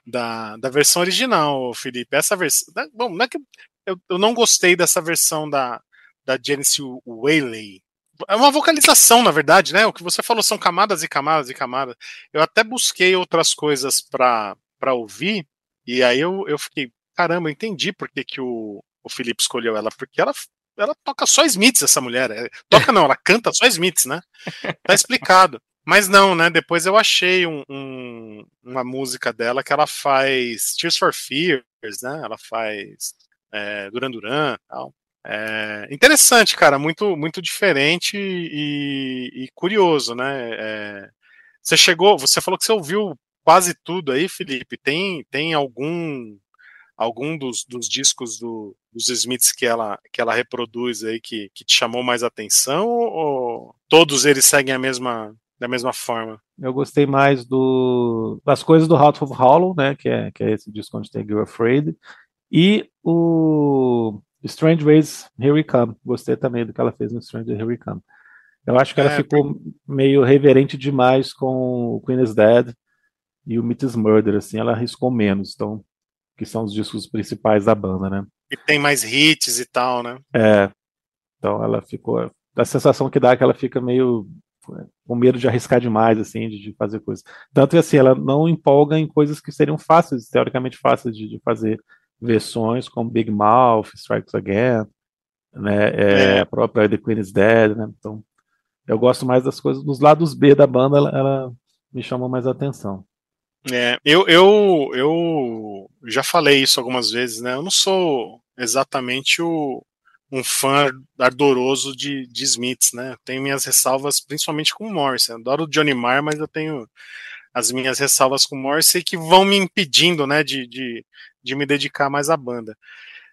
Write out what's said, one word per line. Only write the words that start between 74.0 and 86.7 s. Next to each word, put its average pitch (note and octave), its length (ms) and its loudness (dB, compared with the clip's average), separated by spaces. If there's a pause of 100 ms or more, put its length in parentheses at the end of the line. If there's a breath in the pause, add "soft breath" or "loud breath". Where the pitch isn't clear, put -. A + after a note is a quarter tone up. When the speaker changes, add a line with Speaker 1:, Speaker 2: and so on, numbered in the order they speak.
Speaker 2:
assim, G#2 240 -6
ela A2+ 140 -2
arriscou A#2+ 380 -4
menos, G2+ 420 -2
então, G#2+ 300 -8 (540)
que A2 80 -8
são A2+ 180 -6
os G#2 100 -6
discos G#2+ 340 -8
principais G#2+ 580 0
da A2 100 6
banda, F#2+ 340 -6
né? G2 160 -6 (260)
Speaker 1:
E - 60 -14
tem D3+ 220 0
mais C#3+ 240 0
hits B2+ 560 0
e B2 60 -6
tal, B2 380 -2
né? A#2+ 140 -10 (160)
Speaker 2:
É. G#2+ 360 6 (680)
Então G#2 260 -4
ela A2+ 180 -4
ficou, - 480 -8 (260)
a A#2+ 100 0
sensação C3+ 440 0
que C#3+ 100 0
dá B2+ 120 6
é B2 60 4
que C3 60 0
ela B2+ 100 4
fica C3 280 -4
meio B2 460 0 (800)
com A#2+ 80 -4
medo B2 240 2
de B2 80 -2
arriscar A#2+ 320 0
demais, A2+ 400 2
assim, A2+ 280 -8
de, G#2+ 140 -12
de G#2 160 -16